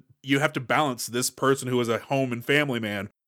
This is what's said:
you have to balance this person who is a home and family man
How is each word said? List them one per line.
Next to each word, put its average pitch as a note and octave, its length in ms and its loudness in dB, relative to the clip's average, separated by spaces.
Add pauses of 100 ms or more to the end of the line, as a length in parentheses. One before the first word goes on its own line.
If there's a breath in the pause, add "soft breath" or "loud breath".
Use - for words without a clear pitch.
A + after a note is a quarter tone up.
(240)
you C#3 140 2
have D3+ 140 2
to - 80 -6
balance B2 480 0
this A#2+ 220 -2
person C3+ 380 0
who B2 120 2
is A#2 80 0
a A2+ 100 2
home C3+ 340 -2
and A#2 120 -6
family C#3+ 340 2
man G#2 300 -4 (200)